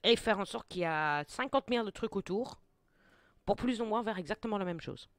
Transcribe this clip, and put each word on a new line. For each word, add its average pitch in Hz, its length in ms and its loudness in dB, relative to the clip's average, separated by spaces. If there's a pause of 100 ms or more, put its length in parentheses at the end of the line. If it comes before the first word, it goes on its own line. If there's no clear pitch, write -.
Et 233 140 8
faire 214 220 2
en 202 60 -2
sorte - 240 -8
qu'il 180 140 -4
y - 20 2
a 151 440 2
cinquante 269 420 0
mille 240 140 2
de 202 60 -4
trucs - 240 -6
autour 202 460 -2 (840)
pour 196 100 4
plus 240 240 0
ou 233 40 2
moins 220 200 2
faire 202 140 -2
exactement 202 400 -2
la 190 60 0
même 170 160 -2
chose - 280 -10 (100)